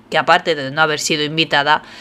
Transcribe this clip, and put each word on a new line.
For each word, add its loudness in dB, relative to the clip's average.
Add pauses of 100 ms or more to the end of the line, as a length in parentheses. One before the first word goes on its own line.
(100)
que 0
aparte 2
de -6
no 0
haber 0
sido -2
invitada, 0 (180)